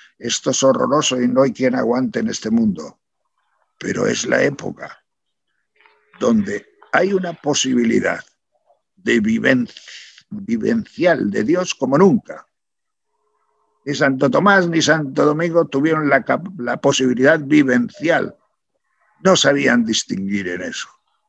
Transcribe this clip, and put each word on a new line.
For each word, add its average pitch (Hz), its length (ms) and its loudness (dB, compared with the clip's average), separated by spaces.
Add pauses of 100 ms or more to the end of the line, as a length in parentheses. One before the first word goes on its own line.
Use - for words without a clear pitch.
(180)
Esto 120 320 -4
es 127 120 -2
horroroso 127 580 2
y 123 80 2
no 127 140 4
hay 135 100 2
quien 127 220 0
aguante 120 460 -2
en 110 80 -2
este 110 220 -6
mundo, 110 500 0 (800)
pero - 280 -4
es 117 200 -2
la 127 160 0
época - 640 -6 (1160)
donde 104 500 -2 (220)
hay 196 220 0
una 180 180 -4
posibilidad 117 920 -2 (720)
de 117 240 0
viven-, 113 480 0 (640)
vivencial 110 1000 -2
de 107 120 -2
Dios 175 320 -2
como 131 240 -2
nunca. - 480 2 (1400)
Ni 143 100 -6
Santo 135 360 0
Tomás 185 380 4
ni 165 140 0
Santo 147 420 0
Domingo 165 420 2
tuvieron 151 440 0
la 135 120 4
cap-, 160 360 -4
la 123 220 -6
posibilidad 135 600 2
vivencial. 139 960 0 (840)
No 190 160 4
sabían 139 500 2
distinguir 98 640 -4
en 90 140 -8
eso. 85 260 -12 (400)